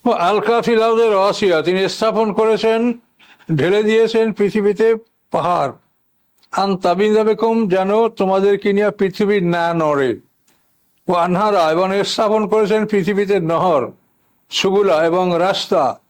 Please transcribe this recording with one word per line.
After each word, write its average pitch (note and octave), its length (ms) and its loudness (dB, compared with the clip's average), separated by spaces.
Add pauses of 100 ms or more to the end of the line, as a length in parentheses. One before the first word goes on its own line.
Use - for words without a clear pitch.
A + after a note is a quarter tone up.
ও A#3+ 60 2
আলকা G#3 500 0
ফিল A#3 200 0
আরদি A3+ 280 2
রাওয়াসিয়া, F#3+ 520 0
তিনি F#3 280 -2
স্থাপন G#3+ 440 -2
করেছেন, A3 600 0 (640)
ঢেলে G3 280 0
দিয়েছেন A3 500 0
পৃথিবীতে G#3 600 0 (360)
পাহাড়। D#3+ 400 -2 (800)
আন F#3+ 260 -2
তামিদা G#3+ 460 2
বিকুম, A3+ 440 0
যেন G3 420 0
তোমাদেরকে G3 640 0
নিয়ে G3+ 180 0
পৃথিবী G3+ 500 -2
না E3+ 320 -2
নড়ে। C#3+ 460 -2 (880)
ও F3+ 60 0
আনহারা, F3+ 580 2
এবং F#3+ 320 0
স্থাপন G#3+ 440 0
করেছেন G#3+ 380 0
পৃথিবীতে G3+ 540 0
নহর। D#3+ 520 0 (580)
সুবুলা, F#3+ 560 2
এবং F3+ 320 0
রাস্তা। E3+ 600 0 (100)